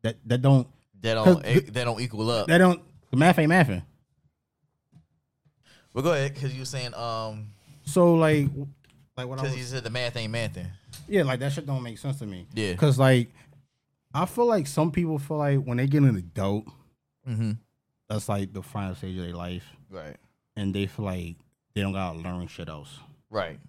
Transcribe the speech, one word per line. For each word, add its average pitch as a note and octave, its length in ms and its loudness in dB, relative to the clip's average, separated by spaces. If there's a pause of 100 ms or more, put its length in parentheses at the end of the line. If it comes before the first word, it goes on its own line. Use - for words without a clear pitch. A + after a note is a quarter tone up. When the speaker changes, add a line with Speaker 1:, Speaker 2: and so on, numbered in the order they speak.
Speaker 1:
that, A2+ 240 -4
that B2 160 0
don't C3+ 260 6 (340)
Speaker 2:
That A2+ 140 0
don't, A2 100 0
Speaker 1:
'cause F3+ 200 6
Speaker 2:
e-, A#2 140 4
Speaker 1:
th- - 140 -4
Speaker 2:
that B2 100 -2
don't A#2 180 -2
equal A2 300 -2
up. A2+ 160 0
Speaker 1:
that E3 100 6
don't, F3+ 240 6 (300)
the B2+ 60 2
math E3+ 200 6
ain't D#3 140 2
mathing." A#2 320 4 (2000)
Speaker 2:
Well, C3 100 -4
go E3+ 100 2
ahead, C#3 220 -2
'cause C#3 180 -6
you C3 60 -10
were C3 60 -10
saying, B2 280 -8
um, A2+ 540 -6 (360)
Speaker 1:
So, E3+ 320 6
like, D#3 320 4
w-, C#3 200 -6 (500)
like, B2+ 100 -10
what C3 120 -10
I - 40 -6
Speaker 2:
'cause C#3 80 -4
Speaker 1:
was B2+ 80 -6
Speaker 2:
you B2+ 60 -8
said B2 180 -8
the A2+ 60 -8
math A#2+ 260 -4
ain't A2 180 -4
mathin'. G2+ 340 -4 (400)
Speaker 1:
Yeah, G3 160 2
like, B2+ 160 0
that C#3 120 -2
shit D3 140 -6
don't C3+ 180 -4
make A#2 140 -12
sense C#3+ 220 -6
to A#2 60 -10
me. F#2 280 -10
Speaker 2:
Yeah. G2+ 220 -2
Speaker 1:
'Cause, C#3 240 4
like, C3 340 4 (800)
I D#3+ 120 0
feel A#3+ 200 0
like G3 220 2
some D#3 240 0
people D#3+ 280 -2
feel D3+ 180 -6
like C#3+ 220 2
when B2+ 180 -2
they C3 100 0
get C#3+ 160 4
an B2 120 6
adult, G2 500 -4 (640)
Speaker 2:
Mm-hmm. A2 260 -2 (540)
Speaker 1:
that's, G#2+ 220 -4
like, G2 240 -2
the F#2+ 100 -10
final F#2+ 320 -8
stage F#2 220 -10
of F2+ 60 -8
their F2 120 -10
life. F2 300 -10 (240)
Speaker 2:
Right. E2 280 -16 (380)
Speaker 1:
And G2 180 -4
they G2 140 -2
feel G#2 180 -8
like F2 320 -8 (360)
they G#2 80 -2
don't G2 120 -2
gotta F2+ 260 -6
learn F2 280 -8
shit E2 220 -14
else. D2+ 300 -16 (300)
Speaker 2:
Right. F2 400 -6